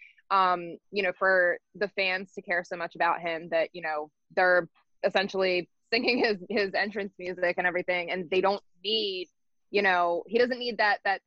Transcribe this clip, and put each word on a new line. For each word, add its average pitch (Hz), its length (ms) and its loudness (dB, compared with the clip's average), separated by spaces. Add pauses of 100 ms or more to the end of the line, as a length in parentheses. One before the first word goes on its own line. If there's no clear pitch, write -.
(300)
Um, 180 480 2 (140)
you 202 120 -2
know, 180 160 0
for 185 380 4 (180)
the 185 140 -2
fans 190 460 -4
to 190 60 -12
care 180 240 -4
so 185 120 -10
much 170 180 -8
about 170 240 0
him 170 320 -6
that, 165 220 0
you 175 80 -14
know, 151 280 -6 (280)
they're 180 320 4 (360)
essentially 190 640 0 (220)
singing 240 320 2
his, 214 140 0 (120)
his 202 240 -2
entrance 196 460 -4
music 180 380 -2
and 180 100 0
everything, 175 440 -2
and 180 180 -6
they 190 100 2
don't 196 240 0 (220)
need, 202 420 -4 (420)
you 202 120 0
know, 175 460 2
he 196 100 0
doesn't 240 220 2
need 240 180 -6
that, 208 260 0
that 190 240 0